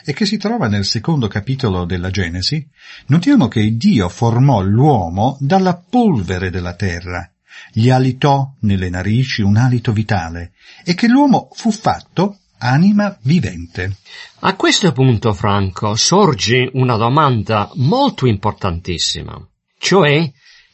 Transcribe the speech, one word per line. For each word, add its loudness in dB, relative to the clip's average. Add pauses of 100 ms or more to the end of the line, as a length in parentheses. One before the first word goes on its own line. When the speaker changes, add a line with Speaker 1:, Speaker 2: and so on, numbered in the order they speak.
Speaker 1:
e -6
che -2
si -2
trova -4
nel -2
secondo -2
capitolo -4
della -4
Genesi, -4 (420)
notiamo 4
che 0
Dio 2
formò 2
l'uomo 2
dalla 2
polvere 0
della -6
terra, -6 (440)
gli 4
alitò 2
nelle 0
narici -2
un 4
alito 2
vitale, -4 (320)
e -2
che 0
l'uomo 4
fu -4
fatto -4 (200)
anima 2
vivente. -2 (420)
Speaker 2:
A -2
questo 0
punto, 2
Franco, -2
sorge 0
una 0
domanda 0
molto 0
importantissima, -4 (400)
cioè 2 (420)